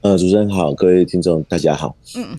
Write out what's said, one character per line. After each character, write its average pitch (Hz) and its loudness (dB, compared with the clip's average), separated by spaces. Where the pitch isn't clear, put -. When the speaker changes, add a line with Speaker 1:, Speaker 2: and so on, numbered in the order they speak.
Speaker 1:
呃， 98 2
主 90 2
持 95 4
人 104 2
好， 87 -2
各 92 0
位 90 4
听 87 -2
众 80 0
大 85 -6
家 76 0
好。 71 -8
Speaker 2:
嗯， 233 -8